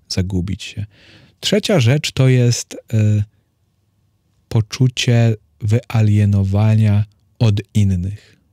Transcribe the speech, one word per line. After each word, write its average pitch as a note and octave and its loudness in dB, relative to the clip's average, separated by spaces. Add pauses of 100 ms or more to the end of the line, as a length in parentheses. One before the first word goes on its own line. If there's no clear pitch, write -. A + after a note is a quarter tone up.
zagubić F2+ -6
się. - -12 (540)
Trzecia G3+ 0
rzecz C3 0
to C3 2
jest, B2 0
y, G#2+ -2 (1300)
poczucie A#2 0 (260)
wyalienowania G#2 2 (340)
od G#2+ 0 (120)
innych, G2 -2 (160)